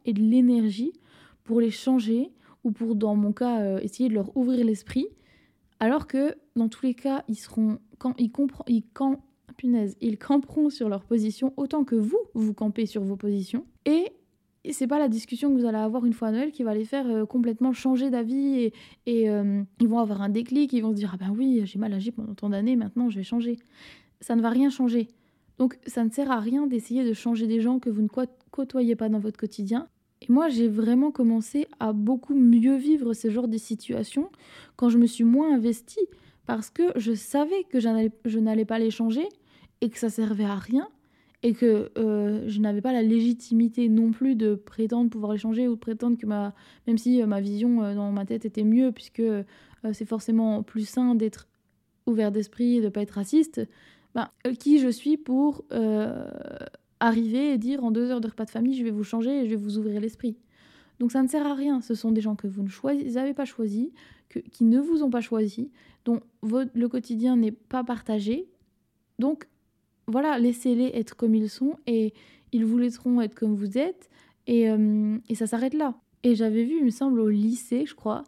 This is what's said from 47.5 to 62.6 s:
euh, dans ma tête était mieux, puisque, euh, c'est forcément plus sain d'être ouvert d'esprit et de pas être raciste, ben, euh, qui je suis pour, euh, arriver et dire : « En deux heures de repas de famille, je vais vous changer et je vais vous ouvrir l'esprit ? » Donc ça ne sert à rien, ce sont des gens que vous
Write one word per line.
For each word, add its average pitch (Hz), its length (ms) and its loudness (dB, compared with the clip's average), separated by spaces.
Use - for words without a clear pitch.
euh, 202 120 -4
dans 202 160 -2
ma 196 160 -4
tête 226 180 -6
était 214 180 -4
mieux, 240 280 4
puisque, - 300 -8
euh, 214 220 0
c'est 208 140 -8
forcément 220 560 0
plus 214 260 -6
sain 247 280 0
d'être 220 320 -2
ouvert 214 260 2
d'esprit 226 460 0
et 233 40 2
de 214 80 0
pas 208 120 -4
être 208 140 -8
raciste, 226 520 0
ben, 240 160 -6
euh, 247 80 -2
qui 285 240 4
je 262 120 4
suis 285 280 0
pour, 277 540 0
euh, 220 580 -2
arriver 233 540 2
et 254 40 0
dire : « 254 260 -4
En 233 60 0
deux 240 220 0
heures 240 100 -2
de 226 60 -6
repas 214 180 -8
de - 60 -12
famille, 247 240 0
je 247 80 -2
vais 226 80 -2
vous 208 120 -4
changer 233 360 -2
et 247 60 0
je 214 40 -2
vais 220 60 -2
vous 208 240 -4
ouvrir 208 200 -4
l'esprit ? » 220 380 -6
Donc 240 120 0
ça 262 120 2
ne 262 40 2
sert 294 200 -2
à 285 80 -2
rien, 269 260 0
ce 226 140 -4
sont 226 160 -2
des 220 100 2
gens 214 140 -2
que 202 100 -8
vous 196 160 -6